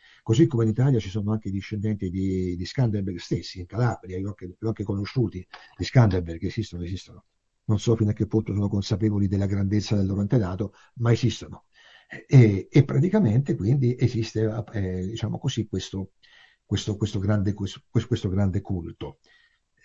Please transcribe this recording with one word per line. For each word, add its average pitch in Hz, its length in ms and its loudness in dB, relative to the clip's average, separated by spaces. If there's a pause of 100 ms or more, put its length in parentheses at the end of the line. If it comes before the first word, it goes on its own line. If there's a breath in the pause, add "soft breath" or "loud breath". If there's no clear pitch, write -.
(240 loud breath)
Così 113 220 6
come 117 180 2
in 110 60 2
Italia 127 280 4
ci 95 120 -6
sono 104 220 -2
anche 110 160 -4
i - 20 -6
discendenti 101 580 -4
di, 92 480 -2
di 92 80 -6
Skanderberg 101 540 -2
stessi, - 420 -8
in 87 60 -12
Calabria, 98 500 -2
li 95 80 -6
ho 101 40 -6
anche, - 180 -12
li 90 120 -12
ho 110 100 -4
anche 110 140 -4
conosciuti, 98 640 -2 (300 loud breath)
gli 92 80 -6
Skanderberg 90 580 2
esistono, 87 400 -6
esistono. 87 440 -10 (380)
Non 107 140 0
so 117 160 2
fino 113 140 2
a 107 60 0
che 107 120 -2
punto 110 280 0
sono 101 160 0
consapevoli 101 580 0
della 98 160 0
grandezza 101 520 0
del 98 100 2
loro 98 160 0
antenato, 101 500 0 (220 soft breath)
ma 120 180 2
esistono. - 540 -2 (600 loud breath)
E, 110 440 8
e 139 140 6
praticamente 139 720 2
quindi 123 440 2
esiste, 110 760 0
eh, 92 360 -4
diciamo 110 300 -6
così, 127 280 -4
questo, 95 460 -8 (520 loud breath)
questo, 101 320 -4
questo - 220 -2
grande, 104 340 0
questo, - 380 -8
questo - 400 0
grande 95 320 0
culto. - 560 -8 (680 soft breath)